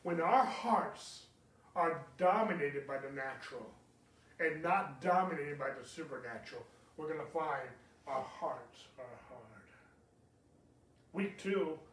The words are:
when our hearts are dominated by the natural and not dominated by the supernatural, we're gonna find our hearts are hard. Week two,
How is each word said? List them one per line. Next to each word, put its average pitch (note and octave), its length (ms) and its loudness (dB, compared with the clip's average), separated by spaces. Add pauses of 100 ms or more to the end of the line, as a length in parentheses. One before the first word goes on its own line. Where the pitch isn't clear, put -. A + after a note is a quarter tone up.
when E3+ 180 2
our A#3 240 8
hearts - 800 0 (520)
are D#3+ 240 2 (160)
dominated E3+ 720 4
by C#3 120 -2
the C3+ 160 -6
natural C3 520 -8 (760)
and D#3 220 2
not E3+ 380 2
dominated E3+ 580 2
by C3+ 100 -2 (100)
the - 80 -12
supernatural, A#2+ 760 -10 (340)
we're D#3 120 -6
gonna D#3 240 -4
find D#3 360 -2 (380)
our C3 160 0
hearts - 640 -8 (140)
are B2+ 60 -12 (240)
hard. B2 120 -16 (1700)
Week G3 260 -2
two, F3 400 0 (140)